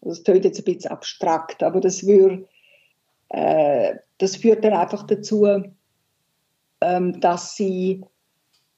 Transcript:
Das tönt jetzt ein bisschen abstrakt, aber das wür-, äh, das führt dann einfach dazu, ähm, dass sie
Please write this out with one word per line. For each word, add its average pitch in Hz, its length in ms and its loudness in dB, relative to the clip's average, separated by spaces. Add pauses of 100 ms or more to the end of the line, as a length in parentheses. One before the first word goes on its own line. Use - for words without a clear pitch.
Das 170 200 -12
tönt 190 220 4
jetzt 185 140 -2
ein - 60 -14
bisschen - 260 -6
abstrakt, - 720 -6
aber 165 180 0
das 185 260 -2
wür-, 190 380 6 (840)
äh, 151 680 0 (240)
das 190 180 -4
führt 220 280 2
dann 214 80 2
einfach 180 340 -4
dazu, 208 400 0 (1300)
ähm, 180 400 -2
dass 175 360 -2
sie 190 460 -4 (760)